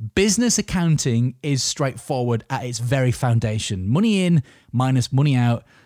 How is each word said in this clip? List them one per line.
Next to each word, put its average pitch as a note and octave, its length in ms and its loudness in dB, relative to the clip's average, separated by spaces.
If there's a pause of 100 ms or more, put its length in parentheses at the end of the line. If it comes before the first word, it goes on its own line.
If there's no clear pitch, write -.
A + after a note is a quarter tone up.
(160)
Business G#3 420 2
accounting D3 880 0
is C#3+ 200 -2
straightforward B2 880 -4
at B2+ 160 -4
its A#2 140 -8
very B2 320 0
foundation. A2 760 -2
Money F#3+ 380 2
in E3+ 160 4 (300)
minus C3 420 0
money C#3 220 2
out A#2+ 300 2 (200)